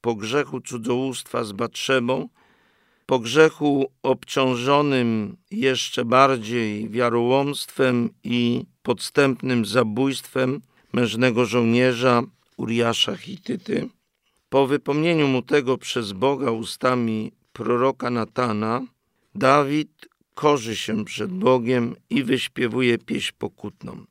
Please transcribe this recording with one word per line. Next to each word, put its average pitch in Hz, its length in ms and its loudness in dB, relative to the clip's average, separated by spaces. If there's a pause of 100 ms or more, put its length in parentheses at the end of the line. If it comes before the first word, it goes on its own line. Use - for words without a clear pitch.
po 117 140 -2
grzechu 127 460 -4
cudzołóstwa 120 800 -4
z 104 80 -8
Batszebą, 123 760 -2 (760)
po 131 140 0
grzechu 143 720 2 (120)
obciążonym 127 1300 0 (140)
jeszcze 131 540 -2
bardziej 113 840 2
wiarołomstwem 123 1200 0 (140)
i 120 420 0 (180)
podstępnym 127 800 0
zabójstwem 127 960 -2 (320)
mężnego 120 520 2
żołnierza 120 760 2 (360)
Uriasza 117 580 0
Hityty. - 760 -8 (600)
Po 135 180 2
wypomnieniu 147 600 0
mu 131 140 2
tego 131 360 0
przez 107 340 -6
Boga 127 400 0
ustami 113 800 -2 (220)
proroka 123 560 -2
Natana, 113 720 -2 (540)
Dawid 147 720 0 (260)
korzy 123 420 0
się 107 300 -4
przed 104 260 -8
Bogiem 120 640 2 (140)
i 131 140 -2
wyśpiewuje 120 760 0
pieśń - 400 -6
pokutną. - 720 -12